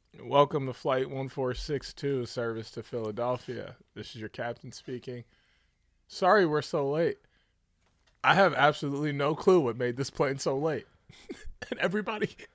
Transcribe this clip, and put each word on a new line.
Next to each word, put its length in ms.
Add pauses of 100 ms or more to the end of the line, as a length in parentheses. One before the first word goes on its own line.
(240)
welcome 440
to 60
Flight 360
one 200
four 240
six 400
two, 320
service 460
to 120
Philadelphia. 920 (200)
This 140
is 80
your 120
captain 420
speaking. 520 (840)
Sorry 380
we're 160
so 280
late. 280 (1040)
I 120
have 180
absolutely 580
no 240
clue 240
what 180
made 200
this 120
plane 280
so 200
late. 320
<laughs> 460 (340)
And 100
everybody 560 (200)